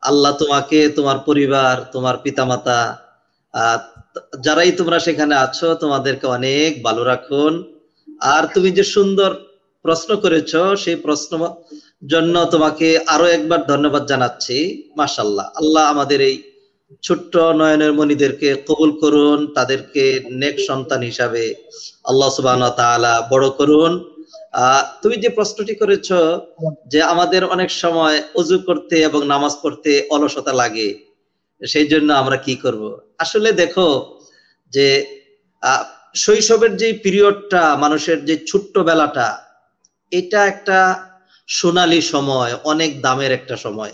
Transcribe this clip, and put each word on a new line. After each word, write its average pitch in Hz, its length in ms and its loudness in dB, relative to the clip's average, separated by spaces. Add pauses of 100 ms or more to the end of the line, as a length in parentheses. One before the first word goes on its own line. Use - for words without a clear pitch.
আল্লাহ 143 300 2
তোমাকে, 147 580 2
তোমার 139 300 0
পরিবার, 135 640 2 (100)
তোমার 127 260 -2
পিতামাতা, 123 800 -2 (560)
আহ, 117 240 0 (640)
যারাই 156 300 2
তোমরা 170 280 0
সেখানে 151 360 0
আছো, 139 400 0
তোমাদেরকে 139 520 -2
অনেক 131 560 -2
ভালো 117 200 -2
রাখুন। 143 800 -2 (380)
আর 151 340 2
তুমি 185 180 2
যে 185 120 2
সুন্দর 196 520 2 (460)
প্রশ্ন 165 380 -2
করেছ, 160 360 0
সেই 185 400 0
প্রশ্ন 160 600 -6 (520)
জন্য 165 380 2
তোমাকে 160 600 2
আরো 160 180 2
একবার 160 420 2
ধন্যবাদ 143 380 0
জানাচ্ছি। 131 920 -4
মাশাআল্লাহ, 107 500 -2
আল্লাহ 156 440 2
আমাদের 143 320 0
এই 135 220 0 (600)
ছোট্ট - 340 -2
নয়নের 156 560 2
মণিদেরকে 143 720 0
কবুল 151 320 2
করুন, 147 540 2
তাদেরকে 135 800 -2
নেক 139 280 -4
সন্তান 135 420 -4
হিসাবে 117 540 -4 (500)
আল্লাহ 135 240 2
সুবহানাহু 123 340 0
ওয়া 120 140 -2
তাআলা 117 520 2
বড় 135 200 4
করুন। 151 680 0 (360)
আহ, 131 500 0
তুমি 226 140 0
যে 220 140 0
প্রশ্নটি 208 460 -4
করেছ 202 380 0 (720)
যে 143 140 0
আমাদের 170 440 2
অনেক 180 260 -2
সময় 160 520 0 (120)
ওযু 175 240 0
করতে 170 440 0
এবং 147 240 0
নামাজ 143 240 0 (100)
পড়তে 143 480 0
অলসতা 147 440 -2
লাগে, 110 460 -2 (680)
সেই 151 200 2
জন্য 151 260 2
আমরা 131 240 2
কি 131 180 -4
করব? 107 440 -6 (180)
আসলে 214 340 0
দেখো 170 680 0 (500)
যে, 139 360 2 (560)
আহ, 127 220 0 (320)
শৈশবের 214 640 2
যে 220 160 0
পিরিয়ডটা, 190 840 2
মানুষের 147 500 0
যে 156 120 0 (100)
ছোট্ট - 300 -2
বেলাটা, 151 600 0 (720)
এটা 180 340 0
একটা 190 640 0 (380)
সোনালী 170 540 2
সময়, 135 600 -2
অনেক 151 380 -2
দামের 131 300 0
একটা 123 240 -6
সময়। 107 380 -10